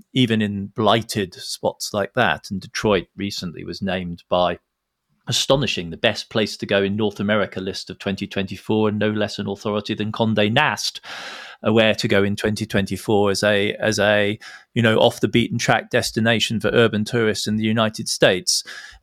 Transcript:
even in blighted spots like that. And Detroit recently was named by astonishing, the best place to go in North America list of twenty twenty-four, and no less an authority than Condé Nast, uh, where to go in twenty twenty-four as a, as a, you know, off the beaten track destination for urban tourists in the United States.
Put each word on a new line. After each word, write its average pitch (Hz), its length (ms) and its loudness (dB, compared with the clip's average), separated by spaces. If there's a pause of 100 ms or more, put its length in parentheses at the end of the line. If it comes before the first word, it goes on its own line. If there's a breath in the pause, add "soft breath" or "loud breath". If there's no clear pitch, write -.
(120)
even 113 300 2
in 101 240 -2
blighted 104 680 0
spots - 600 -6
like 98 200 -2
that. 98 360 0
And 95 100 -6
Detroit 101 540 0
recently 95 480 -8
was 87 180 -12
named 92 480 -6
by 90 300 2 (680)
astonishing, 117 640 0
the 82 60 -10
best - 340 -2
place 110 260 0
to 110 100 -8
go 101 160 2
in 98 140 0
North 104 240 -2
America 101 400 0
list 92 300 -8
of 92 80 -12
twenty 98 280 -4
twenty-four, 104 600 -2
and 107 100 -2
no 107 120 0
less 107 280 -4
an 104 100 -6
authority 104 460 -4
than 107 180 -4
Condé 107 400 2
Nast, 131 480 0 (640 loud breath)
uh, 110 80 2
where 110 220 6
to 113 140 -4
go 101 160 4
in 101 120 -2
twenty 107 300 -2
twenty-four 101 640 0
as 95 120 -2
a, 104 320 2
as 107 240 -2
a, 104 400 4 (360 loud breath)
you 120 80 2
know, 110 160 6
off 117 220 4
the 120 80 0
beaten 117 300 0
track 113 320 0
destination 113 680 0
for 104 140 0
urban 110 320 4
tourists 110 420 -2
in 107 100 -2
the 110 80 -2
United 110 440 0
States. - 560 2 (380 loud breath)